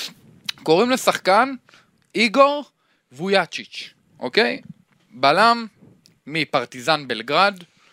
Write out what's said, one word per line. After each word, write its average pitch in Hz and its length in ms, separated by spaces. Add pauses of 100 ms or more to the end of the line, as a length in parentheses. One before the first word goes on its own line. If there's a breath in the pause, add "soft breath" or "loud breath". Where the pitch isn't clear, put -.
(640 loud breath)
קוראים 185 280
לשחקן 233 640 (600 soft breath)
איגור 269 500 (480)
וויאצ'יץ', 170 800 (300)
אוקיי? 220 400 (500)
בלם 190 560 (600)
מפרטיזן 139 800
בלגרד, 156 540 (300 soft breath)